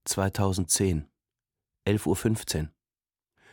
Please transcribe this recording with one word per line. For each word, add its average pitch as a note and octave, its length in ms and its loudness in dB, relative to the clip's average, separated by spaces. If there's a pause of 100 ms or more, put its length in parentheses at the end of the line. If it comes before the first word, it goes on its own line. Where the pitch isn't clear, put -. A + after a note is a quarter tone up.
zweitausendzehn, F#2+ 1000 0 (760)
elf G#2 220 2
Uhr F2+ 80 2
fünfzehn. F#2+ 580 -2 (800)